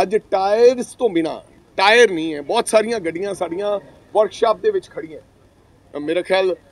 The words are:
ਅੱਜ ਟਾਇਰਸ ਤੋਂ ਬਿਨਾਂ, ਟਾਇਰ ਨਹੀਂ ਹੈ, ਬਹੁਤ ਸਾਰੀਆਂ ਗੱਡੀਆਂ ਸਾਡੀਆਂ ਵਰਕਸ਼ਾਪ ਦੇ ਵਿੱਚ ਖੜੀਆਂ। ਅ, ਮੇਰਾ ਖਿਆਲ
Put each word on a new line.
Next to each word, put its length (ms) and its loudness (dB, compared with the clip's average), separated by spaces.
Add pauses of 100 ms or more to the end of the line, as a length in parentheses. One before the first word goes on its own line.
ਅੱਜ 140 -2
ਟਾਇਰਸ 760 2
ਤੋਂ 140 -2
ਬਿਨਾਂ, 320 -4 (360)
ਟਾਇਰ 340 6
ਨਹੀਂ 240 -6
ਹੈ, 80 -10
ਬਹੁਤ 260 -4
ਸਾਰੀਆਂ 320 0
ਗੱਡੀਆਂ 340 -8
ਸਾਡੀਆਂ 460 -6 (340)
ਵਰਕਸ਼ਾਪ 460 0
ਦੇ 100 0
ਵਿੱਚ 200 -4
ਖੜੀਆਂ। 300 -16 (760)
ਅ, 20 -10
ਮੇਰਾ 240 -4
ਖਿਆਲ 340 0 (160)